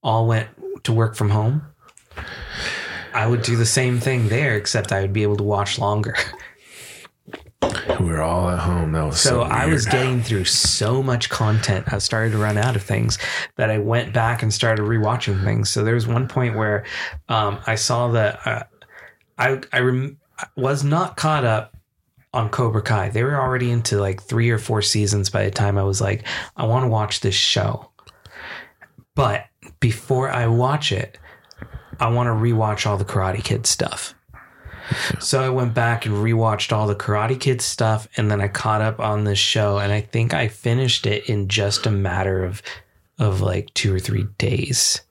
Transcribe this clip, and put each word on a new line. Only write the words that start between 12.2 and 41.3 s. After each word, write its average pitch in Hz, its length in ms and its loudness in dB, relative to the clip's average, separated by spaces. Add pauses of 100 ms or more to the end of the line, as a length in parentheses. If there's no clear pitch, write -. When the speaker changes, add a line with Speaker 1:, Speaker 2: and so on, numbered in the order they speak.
Speaker 1:
to 107 60 0
run 107 200 2
out 117 180 2
of 98 80 -2
things 110 340 0 (380)
that 107 140 2
I 107 80 0
went 110 360 0
back 117 300 2
and 107 100 2
started 110 300 2
rewatching 107 600 0
things. 104 260 2
So - 140 0
there 110 100 2
was 117 140 0
one 120 200 0
point 120 280 0
where, 107 280 0 (460)
um, 107 360 0
I 113 100 0
saw 120 360 0
that, 110 340 0
uh, 113 180 -2 (760)
I, 131 240 0 (100)
I 131 80 0
rem-, 127 380 0 (400)
was 139 260 0
not 156 320 0
caught 151 300 0
up 110 320 -2 (560)
on 110 160 0
Cobra 110 320 0
Kai. 101 280 0
They 107 140 0
were 139 160 0
already 127 320 0
into, 113 260 0
like, 98 240 0
three 117 280 2
or 117 100 2
four 110 220 -2
seasons 101 480 0
by 101 160 2
the 95 60 0
time 101 260 0
I 98 60 2
was 98 180 0
like, 101 240 -2 (320)
"I 120 80 -2
wanna 123 240 2
watch 107 320 0
this - 140 0
show. - 540 0 (1300)
But 117 300 0 (340)
before 127 520 0
I 120 160 0
watch 123 440 2
it, - 260 -4 (840)
I 117 100 2
wanna 120 240 2
rewatch 110 520 2
all 104 120 2
the 98 80 0
Karate 95 380 -2
Kid 110 240 -2
stuff." - 460 -2 (1040)
So - 220 0
I 131 80 0
went 127 240 0
back 117 320 0
and 107 100 0
rewatched 110 580 2
all 107 140 2
the 104 80 2
Karate 107 440 0
Kid 123 220 0
stuff, 110 460 0 (100)
and 104 120 2
then 104 120 2
I 98 80 0
caught 107 320 0
up 110 180 -2
on 107 240 0
this 101 160 2
show, 104 380 2
and 101 160 0
I 104 80 0
think 113 320 0
I 117 160 0
finished 120 580 0
it 104 220 -2
in 104 180 0